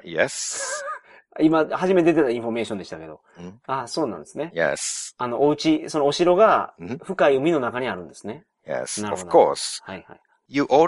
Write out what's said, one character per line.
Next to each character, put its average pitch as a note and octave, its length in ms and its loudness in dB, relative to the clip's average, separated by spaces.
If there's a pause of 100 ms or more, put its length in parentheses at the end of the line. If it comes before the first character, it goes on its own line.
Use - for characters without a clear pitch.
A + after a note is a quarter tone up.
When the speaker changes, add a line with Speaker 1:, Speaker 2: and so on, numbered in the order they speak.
Speaker 1:
yes. - 580 -4 (400)
Speaker 2:
<laughs> - 380 -20
今、 D#3+ 260 4 (120)
初 F#3 160 0
め F3+ 80 6
出 D#3+ 140 4
て D#3 80 4
た B2+ 80 2
イ A#2+ 80 -2
ン - 20 -8
フ A#2 60 -6
ォ A2+ 40 -4
メ A#2 120 -2
ー - 20 -4
シ - 60 -10
ョ G#2+ 40 -6
ン F#2+ 40 -8
で F2 60 -10
し - 40 -20
た E2 80 -12
け D#2+ 80 -14
ど。 D#2 160 -18 (160)
Speaker 1:
う F2 60 -18
ん。 F#2+ 240 -16
Speaker 2:
あ、 C3 200 -6
そ D#3+ 180 -2
う - 20 -4
な F#2+ 100 -6
ん D2+ 40 -12
で D2 40 -18
す - 140 -20
ね。 D#3+ 160 -6
Speaker 1:
Yes. - 640 -4
Speaker 2:
あ B2 80 -2
の、 A#2+ 160 0
お D3 80 6
家、 D#3 360 0
そ D#3 120 -4
の C#3 80 4
お C#3+ 40 4
城 F3 240 4
が F3 440 4
Speaker 1:
う E2 60 -14
ん。 A2 120 -8
Speaker 2:
深 F3 320 2
い C3+ 60 4
海 C#3+ 160 2
の D#3 80 2
中 A#2 200 -4
に B2+ 80 -4
あ G#2 80 -4
る F2+ 80 -12
ん D#2 40 -14
で C#2+ 80 -20
す - 100 -20
ね。 B2 180 -12 (220)
Speaker 1:
Yes. C2 380 -6
Speaker 2:
な G#2 80 -4
る D#2+ 60 -4
ほ F#2+ 60 -10
ど。 E2+ 60 -16
Speaker 1:
Of D#2+ 240 6
course. - 300 -8
Speaker 2:
は F#2+ 120 -14
い F2+ 140 -14
は - 60 -20
い。 - 40 -20 (300)
Speaker 1:
You C#3 220 0
all D3+ 160 6